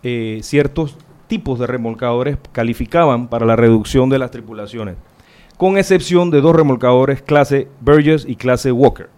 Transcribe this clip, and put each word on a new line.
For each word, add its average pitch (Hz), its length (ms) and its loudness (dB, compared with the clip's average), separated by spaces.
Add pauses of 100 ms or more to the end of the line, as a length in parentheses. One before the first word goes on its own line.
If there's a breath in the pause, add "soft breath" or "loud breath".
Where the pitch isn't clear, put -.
eh, 113 400 -6
ciertos 143 540 -4 (320)
tipos 139 320 -6
de 120 80 -4
remolcadores 123 720 -4 (160)
calificaban 120 760 -2
para 117 180 -4
la 113 100 4
reducción 117 540 2
de 135 100 0
las 123 120 -8
tripulaciones, 107 640 -14 (640 soft breath)
con 190 200 0
excepción 175 540 2
de 147 100 4
dos 165 140 4
remolcadores 131 680 2
clase 139 460 0 (140)
Burgess 147 460 2
y 123 80 -8
clase 127 360 -2
Walker. 123 460 0